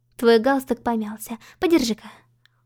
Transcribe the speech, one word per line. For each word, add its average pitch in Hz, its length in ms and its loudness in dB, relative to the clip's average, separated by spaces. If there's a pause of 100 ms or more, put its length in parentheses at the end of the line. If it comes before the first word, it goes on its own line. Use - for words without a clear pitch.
(180)
"Твой 233 220 4
галстук 262 420 -2
помялся. 220 560 -8 (220)
Подержи-ка". 285 500 0 (560)